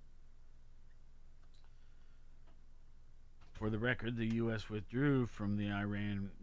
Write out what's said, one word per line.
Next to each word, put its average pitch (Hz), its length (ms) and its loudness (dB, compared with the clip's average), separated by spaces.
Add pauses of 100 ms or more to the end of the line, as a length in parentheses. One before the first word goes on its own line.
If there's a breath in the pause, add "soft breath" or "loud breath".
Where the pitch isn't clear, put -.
(3500 soft breath)
For 107 160 0
the 110 80 4
record, 120 400 4
the 113 180 4
U 117 160 6
S 110 180 0
withdrew 123 580 6
from 104 280 2
the 104 140 4
Iran 101 600 2 (120)